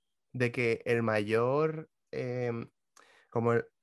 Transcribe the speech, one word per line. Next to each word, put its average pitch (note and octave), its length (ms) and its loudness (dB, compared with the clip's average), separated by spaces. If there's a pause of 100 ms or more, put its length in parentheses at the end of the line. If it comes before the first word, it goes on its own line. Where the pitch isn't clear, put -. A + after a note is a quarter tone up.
(320)
de B2 200 0
que A#2 340 0
el A#2 160 2
mayor, A#2+ 880 0 (220)
em, B2 580 -4 (600)
como A#2 240 2
el, A#2 120 0 (160)